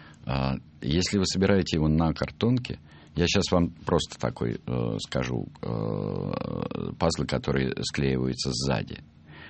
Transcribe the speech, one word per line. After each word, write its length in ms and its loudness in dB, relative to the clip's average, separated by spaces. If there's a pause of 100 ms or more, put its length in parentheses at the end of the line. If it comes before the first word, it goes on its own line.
(260)
А, 300 0 (260)
если 360 2
вы 80 4
собираете 500 2
его 140 4
на 240 4
картонке, 640 0 (360)
я 120 4
щас 240 4
вам 200 6
просто 460 0
такой, 480 -2
э, 340 -2
скажу, 500 -4 (120)
э, 1400 -4
пазлы, 280 2
которые 480 0 (100)
склеиваются 680 -2
сзади. 500 -4 (460)